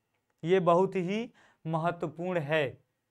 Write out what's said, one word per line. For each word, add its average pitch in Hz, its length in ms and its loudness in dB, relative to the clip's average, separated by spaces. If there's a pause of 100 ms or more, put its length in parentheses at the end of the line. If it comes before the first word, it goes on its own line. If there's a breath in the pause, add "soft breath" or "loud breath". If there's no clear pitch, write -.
(420)
ये 180 200 4
बहुत 180 340 4
ही 202 340 -4 (340 soft breath)
महत्वपूर्ण 170 760 -4
है। 151 260 0 (440)